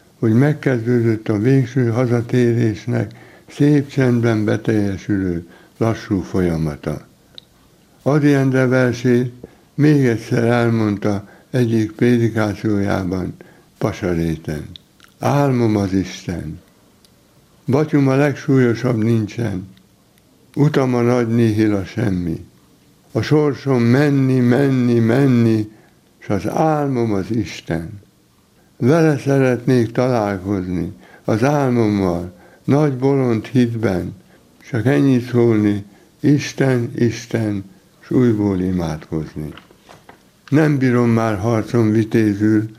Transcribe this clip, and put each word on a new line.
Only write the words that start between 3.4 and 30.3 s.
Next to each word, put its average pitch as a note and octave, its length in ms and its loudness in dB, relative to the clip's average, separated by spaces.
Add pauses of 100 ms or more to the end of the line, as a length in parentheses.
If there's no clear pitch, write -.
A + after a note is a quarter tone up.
szép C#3+ 420 2
csendben A#2+ 560 0
beteljesülő, G2+ 1000 -2 (300)
lassú A2 440 -2
folyamata. D#2+ 840 -4 (960)
Ady C#3+ 320 2
Endre C3 340 2
versét B2 680 0 (400)
még C#3+ 320 4
egyszer A#2 380 0
elmondta A2 840 0 (220)
egyik A2+ 420 0
prédikációjában G2+ 1400 0 (440)
Pasaréten. E2 840 -4 (560)
„Álmom B2 560 0
az G2 180 0
Isten. F2 680 -6 (1040)
Batyum D3 420 0
a C3+ 80 2
legsúlyosabb B2+ 880 0
nincsen. G#2+ 640 -2 (880)
Utam C#3 380 2
a A#2+ 80 2
nagy A#2+ 260 2
nihil A2 480 2
a F#2+ 100 -2
semmi. F2+ 600 -4 (640)
A A2+ 100 -2
sorsom C3+ 600 0
menni, C3 560 2
menni, B2 600 2
menni, A2+ 720 2 (460)
s - 120 -20
az G#2+ 180 -2
álmom C#3 680 -2
az F#2+ 180 -4
Isten. F#2+ 680 -6 (760)
Vele D#3 400 2
szeretnék B2+ 720 0
találkozni, G2 1040 -2 (300)